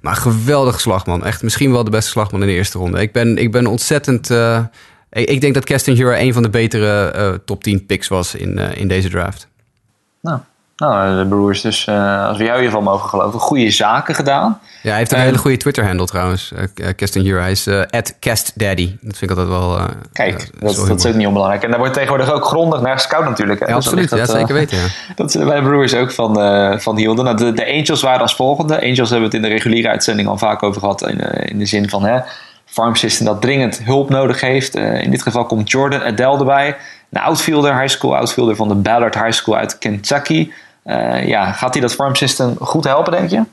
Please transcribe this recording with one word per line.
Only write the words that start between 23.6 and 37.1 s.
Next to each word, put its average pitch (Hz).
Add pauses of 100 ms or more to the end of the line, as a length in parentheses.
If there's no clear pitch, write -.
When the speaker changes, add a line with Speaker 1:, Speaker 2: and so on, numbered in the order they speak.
Speaker 1:
Ja, 117
Speaker 2:
Dus 131
dan -
Speaker 1:
absoluut. 175
Speaker 2:
ligt 117
dat, 113
Speaker 1:
Ja, 113
zeker 117
Speaker 2:
eh, 151
Speaker 1:
weten, 139
ja. 90
Speaker 2:
<laughs> -
dat -
zullen 147
wij 143
Brewers 135
ook 127
van, 107
eh, 101
van 110
hielden. 110
Nou, 120
de, 117
de 113
Angels 147
waren 127
als 117
volgende. 143
Angels 123
hebben 120
we 113
het 104
in 110
de 110
reguliere 113
uitzending 107
al 101
vaak 104
over 101
gehad. 98
In, -
eh, -
in 107
de 104
zin 101
van, 98
hè, 120 (460)
farm 113
system 120
dat 104
dringend 123
hulp 135
nodig 135
heeft. 131
Eh, -
in -
dit 135
geval 117
komt 107
Jordan 139
Adele 123
erbij. 139 (360)